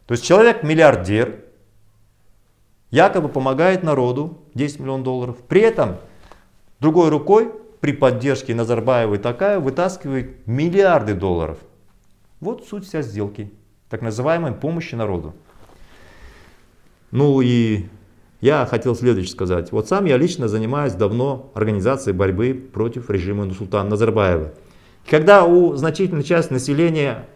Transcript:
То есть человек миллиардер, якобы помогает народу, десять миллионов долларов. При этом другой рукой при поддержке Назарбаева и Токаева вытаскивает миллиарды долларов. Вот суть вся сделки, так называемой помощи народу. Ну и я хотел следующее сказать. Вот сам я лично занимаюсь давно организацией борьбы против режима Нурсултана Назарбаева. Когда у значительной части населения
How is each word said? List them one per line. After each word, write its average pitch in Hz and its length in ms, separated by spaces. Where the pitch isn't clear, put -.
То 120 60
есть 120 120
человек 226 380
миллиардер, 123 760
якобы 165 380
помогает 143 540
народу, 139 560
десять 143 280
миллионов 135 240
долларов. 123 320
При 196 140
этом 151 340
другой 160 280
рукой 185 420
при 143 120
поддержке 127 640
Назарбаева 117 600
и 101 40
Токаева 160 440
вытаскивает 139 840
миллиарды 151 680
долларов. 85 440
Вот 233 280
суть 202 180
вся 160 140
сделки, 104 500
так 95 140
называемой 127 500
помощи 165 420
народу. 90 400
Ну 139 300
и 117 460
я 135 240
хотел 117 280
следующее 104 380
сказать. 87 400
Вот 107 160
сам 196 160
я 139 120
лично 151 320
занимаюсь 113 440
давно 117 600
организацией 107 600
борьбы 98 380
против 120 560
режима 101 380
Нурсултана 98 440
Назарбаева. 101 640
Когда 175 360
у 170 300
значительной 156 500
части 170 280
населения 143 840